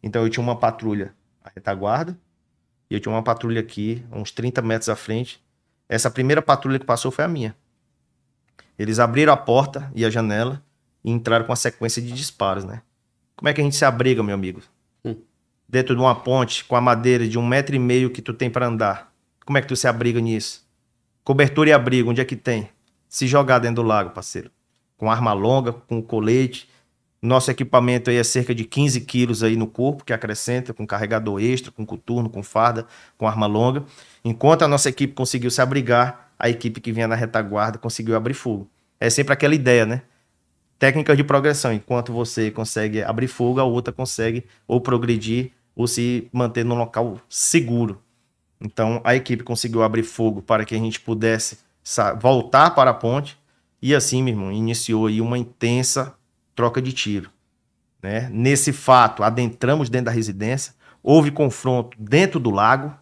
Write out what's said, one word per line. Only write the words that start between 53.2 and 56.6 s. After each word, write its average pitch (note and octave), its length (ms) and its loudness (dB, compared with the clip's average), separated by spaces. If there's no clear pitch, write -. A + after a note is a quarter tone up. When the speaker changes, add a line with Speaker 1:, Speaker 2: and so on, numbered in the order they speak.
Speaker 1:
E C3 140 2
assim, B2+ 280 0
meu B2 120 -2
irmão, G2 180 -6
iniciou A2 540 -2
aí G#2+ 120 0
uma A#2 200 -2
intensa B2 760 -2
troca A#2+ 260 0